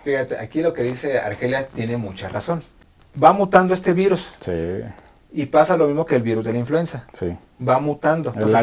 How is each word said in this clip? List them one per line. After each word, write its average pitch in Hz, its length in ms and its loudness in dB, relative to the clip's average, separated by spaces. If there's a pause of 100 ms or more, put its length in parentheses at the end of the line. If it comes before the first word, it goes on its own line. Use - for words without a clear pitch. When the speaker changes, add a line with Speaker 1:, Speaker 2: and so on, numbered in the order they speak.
Speaker 1:
Fíjate, 139 340 -2
aquí 113 240 -6
lo 165 120 0
que 127 100 -2
dice 127 360 -2
Argelia 131 480 -2
tiene 117 300 -4
mucha 95 320 -8
razón. 165 320 -4 (600)
Va 160 100 8
mutando 185 420 4
este 180 200 0
virus. 185 340 0 (140)
Speaker 2:
Sí. 92 100 -6 (800)
Speaker 1:
Y 143 160 -4
pasa 165 300 4
lo 156 100 4
mismo 151 180 0
que 139 120 2
el 117 60 0
virus 110 220 0
de 120 80 -2
la 120 60 -2
influenza. 143 540 -2
Speaker 2:
Sí. 87 220 -4 (300)
Speaker 1:
Va 127 140 4
mutando. 147 520 -2
Speaker 2:
El 110 120 -4
Speaker 1:
Entonces, 110 200 4